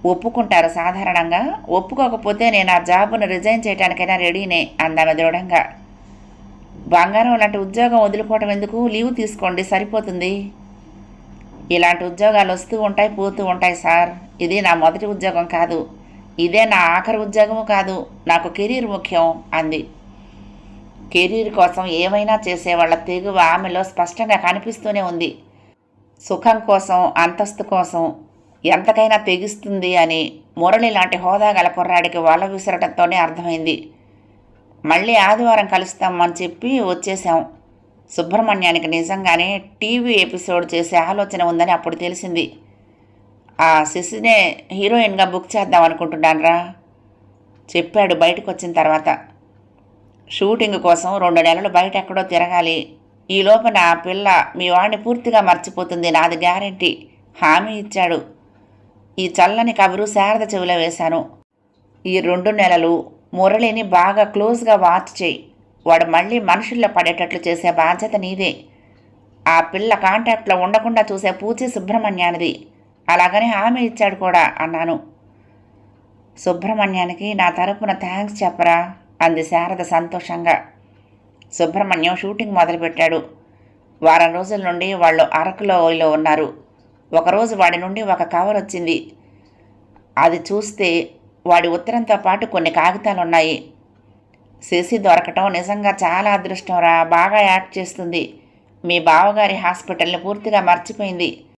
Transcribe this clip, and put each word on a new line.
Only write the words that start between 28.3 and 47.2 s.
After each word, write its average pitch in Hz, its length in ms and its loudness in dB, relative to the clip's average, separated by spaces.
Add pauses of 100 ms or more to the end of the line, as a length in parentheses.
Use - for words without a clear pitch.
ఎంతకైనా 220 520 4
తెగిస్తుంది 196 800 -4
అని 165 360 2 (260)
మురళి 220 320 2
లాంటి 185 280 0
హోదా 196 320 2
గల 180 180 2
కుర్రాడికి 175 500 0
వల 165 280 2
విసరటంతోనే 185 720 -2
అర్థమైంది. 165 720 -4 (960)
మళ్ళీ 190 300 0
ఆదివారం 214 520 4
కలుస్తామని 180 760 -2
చెప్పి 240 360 -4
వచ్చేశాం. 190 680 -2 (720)
సుబ్రహ్మణ్యానికి 175 720 0
నిజంగానే 180 720 -2 (200)
టీవీ 240 320 -2
ఎపిసోడ్ 180 600 -2
చేసే 170 220 0
ఆలోచన 190 460 -2
ఉందని 170 280 0
అప్పుడు 170 240 -2
తెలిసింది. 175 560 -6 (1080)
"ఆ 160 220 6
శశినే 208 720 0 (140)
హీరోయిన్గా 202 540 2
బుక్ 185 320 -8
చేద్దాం 185 260 4
అనుకుంటున్నానురా" 165 880 2 (1040)